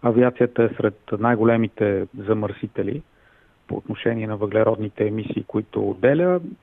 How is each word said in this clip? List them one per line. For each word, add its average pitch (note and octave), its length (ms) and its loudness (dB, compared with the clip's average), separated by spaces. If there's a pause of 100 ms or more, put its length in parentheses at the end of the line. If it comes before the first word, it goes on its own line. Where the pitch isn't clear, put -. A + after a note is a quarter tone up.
авиацията A#2+ 600 2
е A#2 60 4
сред G#2+ 260 -2 (240)
най-големите A2 880 2 (120)
замърсители G#2 840 -4 (680)
по - 80 -6
отношение A2 500 -4
на G#2+ 100 -4
въглеродните G#2+ 720 0
емисии, G#2+ 400 -4
които G#2+ 440 -4
отделя. E3+ 500 2 (220)